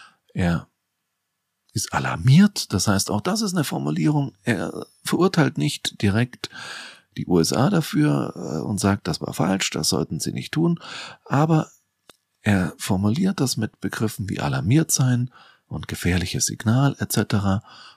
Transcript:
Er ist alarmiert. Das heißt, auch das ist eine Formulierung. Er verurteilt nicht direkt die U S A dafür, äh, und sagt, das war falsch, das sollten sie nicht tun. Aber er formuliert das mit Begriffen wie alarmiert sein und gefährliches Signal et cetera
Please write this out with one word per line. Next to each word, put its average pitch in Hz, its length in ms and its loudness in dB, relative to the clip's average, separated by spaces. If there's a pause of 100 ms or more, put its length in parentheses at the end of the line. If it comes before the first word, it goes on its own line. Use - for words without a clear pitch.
(340)
Er 87 340 0 (1040)
ist - 200 -6
alarmiert. 131 800 4
Das 98 160 0
heißt, 98 220 2
auch 104 100 0
das 208 220 -2
ist 185 120 -2
eine 160 100 2
Formulierung. 151 760 0
Er 95 440 -4 (180)
verurteilt 165 540 2
nicht - 440 -4
direkt 110 480 0 (640)
die - 100 -6
U 87 120 4
S 80 140 4
A 107 180 4
dafür, 151 640 0
äh, - 280 -6
und 98 180 -4
sagt, 101 260 0
das - 140 -4
war - 140 -6
falsch, - 360 0
das - 200 -2
sollten - 280 -2
sie - 140 -6
nicht - 200 -8
tun. 170 280 0 (440)
Aber 156 460 2 (720)
er 98 380 0
formuliert 113 600 0
das 131 160 0
mit - 240 -6
Begriffen 107 480 -4
wie 101 120 -4
alarmiert 131 500 0
sein 127 400 2 (360)
und 78 220 -10
gefährliches - 580 -2
Signal 135 520 0
et - 140 -6
cetera 98 500 0 (340)